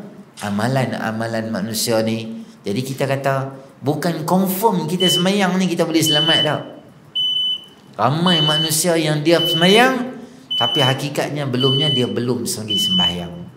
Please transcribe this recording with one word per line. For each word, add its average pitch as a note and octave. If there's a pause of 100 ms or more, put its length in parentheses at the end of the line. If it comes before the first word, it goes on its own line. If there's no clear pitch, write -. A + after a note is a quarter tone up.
(380)
amalan-amalan A2+
manusia A2
ni, A2+ (160)
jadi G#2
kita C3+
kata, C3+ (240)
bukan D#3
confirm F#3
kita F3+
semayang F#3+
ni F#3
kita E3
boleh D#3+
selamat D3+
dah. C#3 (1300)
Ramai D#3+
manusia D#3+
yang D3+
dia E3
semayang, G#3+ (400)
tapi B2
hakikatnya C#3
belumnya C3+
dia B2
belum A#2
sendiri G2+
sembahyang. G2 (240)